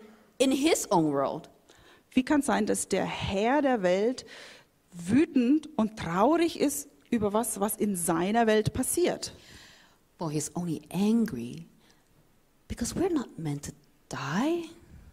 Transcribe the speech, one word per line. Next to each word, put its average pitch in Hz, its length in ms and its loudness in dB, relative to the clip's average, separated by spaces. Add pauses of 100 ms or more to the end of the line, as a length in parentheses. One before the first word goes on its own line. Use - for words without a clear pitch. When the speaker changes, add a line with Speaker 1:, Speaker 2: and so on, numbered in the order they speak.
(380)
Speaker 1:
in 262 140 2
his 285 400 0
own 160 200 4
world? 139 380 -2 (640)
Speaker 2:
Wie 254 120 2
kann 285 200 2
sein, 208 240 0
dass 196 200 -2
der 190 180 -2
Herr 208 580 -2
der 254 180 0
Welt 196 440 0 (680)
wütend 247 760 2 (100)
und 214 200 -2
traurig 262 600 2
ist - 300 -2 (200)
über 208 240 0
was, 220 260 0
was 214 160 4
in 208 200 0
seiner 180 520 2
Welt 214 260 4
passiert? - 600 -2 (840)
Speaker 1:
Well, 170 100 -4
he's 147 260 -4
only 170 260 -6 (100)
angry 170 760 -2 (1000)
because - 280 -6
we're 359 180 0
not 262 260 -4
meant 147 260 -6
to - 60 -12 (400)
die. 247 580 -4 (440)